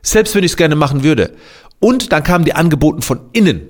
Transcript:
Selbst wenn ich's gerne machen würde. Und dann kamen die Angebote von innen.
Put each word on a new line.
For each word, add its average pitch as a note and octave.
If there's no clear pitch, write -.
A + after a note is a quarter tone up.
Selbst A3
wenn G3+
ich's E3+
gerne D#3
machen C#3+
würde. C3
Und B3
dann D#3
kamen F3
die -
Angebote D3+
von -
innen. F3